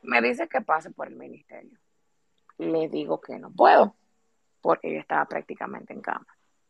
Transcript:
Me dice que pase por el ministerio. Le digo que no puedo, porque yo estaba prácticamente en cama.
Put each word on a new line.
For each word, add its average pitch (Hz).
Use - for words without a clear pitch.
Me 233
dice 247
que 262
pase 160
por -
el 131
ministerio. -
Le 160
digo 151
que -
no -
puedo, -
porque -
yo 156
estaba 151
prácticamente -
en -
cama. -